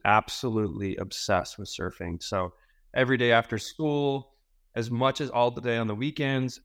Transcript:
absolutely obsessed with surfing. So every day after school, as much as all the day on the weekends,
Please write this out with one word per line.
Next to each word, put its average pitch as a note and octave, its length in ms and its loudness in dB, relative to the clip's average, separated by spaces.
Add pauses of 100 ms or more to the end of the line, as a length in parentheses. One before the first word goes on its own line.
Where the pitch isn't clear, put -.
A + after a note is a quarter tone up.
absolutely G#2+ 920 0
obsessed - 640 -2
with G2 100 -12
surfing. F2+ 540 -8
So F#2 300 -4 (420)
every C3 220 2
day A#2+ 160 4
after A2+ 240 4
school, C#3+ 800 -2 (400)
as A#2 160 -4
much B2+ 320 2
as C3 80 -4
all A#2+ 200 4
the A2 120 -8
day A#2 160 0
on A2+ 80 0
the G#2+ 80 -2
weekends, C3+ 720 -2